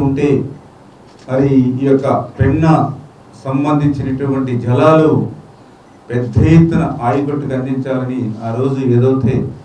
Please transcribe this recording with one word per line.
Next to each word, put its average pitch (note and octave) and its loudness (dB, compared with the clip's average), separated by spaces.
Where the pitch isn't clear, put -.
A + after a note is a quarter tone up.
ఉంటే, C#3 0
మరి C3+ 0
ఈ C#3 -2
యొక్క C3+ 2
పెన్నా D#3+ 2
సంబంధించినటువంటి C3+ -2
జలాలు D3+ 4
పెద్ద B2 0
ఎత్తున E3 4
ఆయకట్టుకు C#3 -2
అందించాలని B2+ -4
ఆ - -4
రోజు C3+ 0
ఏదైతే A#2+ 2